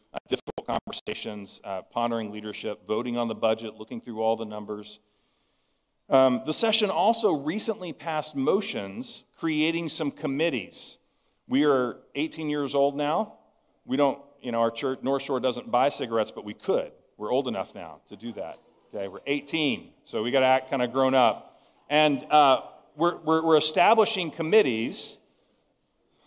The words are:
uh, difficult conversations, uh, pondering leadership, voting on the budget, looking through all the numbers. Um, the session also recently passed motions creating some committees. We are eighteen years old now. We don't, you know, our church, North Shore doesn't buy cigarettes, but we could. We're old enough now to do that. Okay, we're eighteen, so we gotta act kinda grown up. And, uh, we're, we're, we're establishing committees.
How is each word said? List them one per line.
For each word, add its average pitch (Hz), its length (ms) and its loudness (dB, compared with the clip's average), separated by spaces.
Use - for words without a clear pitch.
uh, - 20 -8
difficult - 380 -6
conversations, - 1000 -8
uh, 95 200 -6
pondering 117 480 -2
leadership, 107 560 -8
voting 117 280 -2
on 120 120 0
the 110 80 -4
budget, 110 400 0
looking 113 260 -12
through 110 220 -6
all 113 120 2
the 110 100 -6
numbers. 104 520 -10
Um, 131 380 6
the 156 60 -2
session 214 360 0
also 196 440 2
recently 175 600 -4
passed 156 420 -6
motions 131 880 -2
creating 165 520 0
some 147 200 -4
committees. 139 880 -4
We 139 200 2
are 127 300 2
eighteen 156 340 -4
years 143 240 -2
old 139 240 2
now. 160 380 -2
We 123 100 -4
don't, 139 240 2
you 120 100 -8
know, 117 80 0
our 117 100 4
church, 131 320 -4
North 135 220 -2
Shore 131 160 -2
doesn't 117 320 -4
buy 127 180 4
cigarettes, 113 400 -2
but 104 160 -12
we 104 80 -8
could. 104 380 -2
We're 104 140 -6
old 131 160 0
enough 101 260 -4
now 82 360 -14
to 110 60 -16
do 110 180 -10
that. 87 260 -10
Okay, 101 140 -6
we're 95 180 -12
eighteen, 143 680 -2
so 113 180 -4
we 117 100 -2
gotta 131 140 4
act 131 240 4
kinda 127 180 0
grown 131 280 2
up. - 460 2
And, 147 400 4
uh, 139 320 6
we're, 170 220 0
we're, 160 260 0
we're 160 140 6
establishing 185 760 2
committees. 156 840 0